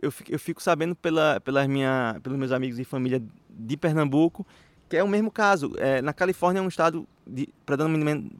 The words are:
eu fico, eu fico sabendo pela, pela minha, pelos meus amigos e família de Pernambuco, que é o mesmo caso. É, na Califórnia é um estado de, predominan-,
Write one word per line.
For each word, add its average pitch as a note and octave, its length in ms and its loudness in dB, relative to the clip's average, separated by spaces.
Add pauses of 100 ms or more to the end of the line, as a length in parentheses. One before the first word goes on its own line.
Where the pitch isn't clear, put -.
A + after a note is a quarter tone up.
eu C#3+ 100 -2
fico, - 220 -12
eu D3+ 60 -4
fico - 240 -10
sabendo E3+ 340 0
pela, D#3 440 0
pela C#3 280 0
minha, C3 540 0
pelos C3+ 160 -6
meus C3 120 -4
amigos B2+ 280 -2
e B2+ 60 -6
família B2+ 380 -2 (280)
de A2+ 260 -8
Pernambuco, D#3 720 2 (420)
que E3+ 80 -2
é F3+ 80 4
o G#3 40 0
mesmo G#3 220 2
caso. G3 460 2
É, C3+ 240 2
na C#3+ 140 -2
Califórnia F#3 460 0
é - 20 -2
um F#3+ 60 -2
estado E3 380 0 (200)
de, B2+ 220 -6 (180)
predominan-, D3+ 720 0